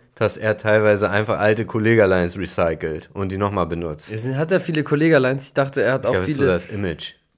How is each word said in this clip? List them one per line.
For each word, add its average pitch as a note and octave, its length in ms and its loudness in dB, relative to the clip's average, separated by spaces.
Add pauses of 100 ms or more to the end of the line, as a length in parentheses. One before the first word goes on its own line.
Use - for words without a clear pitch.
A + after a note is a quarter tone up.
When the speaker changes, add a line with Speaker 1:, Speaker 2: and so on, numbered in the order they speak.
(140)
Speaker 1:
dass G#2+ 220 0
er G#2+ 200 0
teilweise G#2+ 540 2
einfach G#2 300 0
alte G#2+ 240 2
Kollega-Lines F#2+ 720 2
recycelt E2 760 -4
und G2 200 -6
die F#2+ 60 -6
nochmal G2 280 0
benutzt? E2 460 -8
Speaker 2:
Es A2 100 -8
sind, C3 140 -4
hat D#3+ 160 -2
er F3+ 80 2
viele D#3 240 -2
Kollega-Lines? C#3+ 640 2
Ich - 60 -14
dachte, C#3 280 0
er A#2+ 120 2
hat C3+ 100 -6
Speaker 1:
Ich G#2 60 0
Speaker 2:
auch - 20 0
Speaker 1:
glaub, F#2 120 0
es - 40 -2
ist D#3 80 -2
Speaker 2:
viele C#3 100 2
Speaker 1:
so F#2 60 4
das F2 140 -2
Image. G2 480 -6 (240)